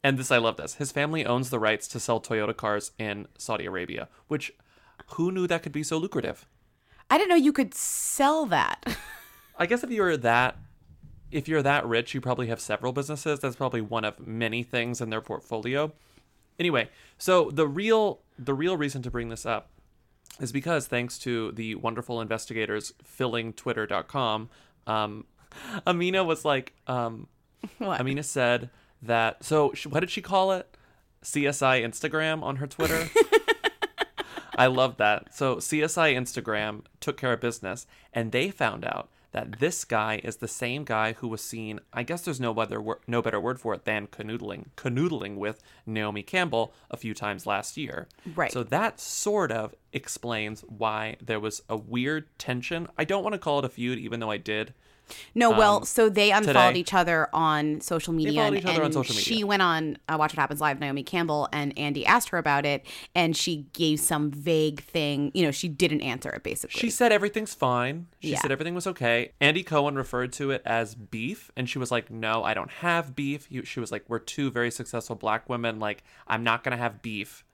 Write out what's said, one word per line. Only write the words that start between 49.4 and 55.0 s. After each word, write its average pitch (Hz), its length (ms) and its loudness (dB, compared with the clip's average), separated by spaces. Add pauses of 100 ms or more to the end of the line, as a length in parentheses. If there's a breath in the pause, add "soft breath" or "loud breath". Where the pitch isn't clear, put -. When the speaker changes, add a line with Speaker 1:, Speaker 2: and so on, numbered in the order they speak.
Speaker 1:
of 110 200 -4 (200)
explains 110 760 -6
why 110 540 -2
there 113 180 -2
was 107 300 -4
a 113 80 -2
weird 123 500 -4 (100)
tension. 143 600 -4
I 156 80 0
don't 190 180 0
wanna 208 160 -2
call 143 200 0
it 139 60 -2
a 123 40 -2
feud, 120 300 -4
even 110 200 -6
though 110 120 -4
I 104 60 -2
did. 107 360 -4 (640 loud breath)